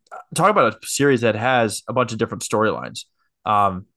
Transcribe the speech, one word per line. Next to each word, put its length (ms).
talk 160
about 240
a 120
series 340
that 160
has 500
a 60
bunch 200
of 60
different 240
storylines. 640
Um, 400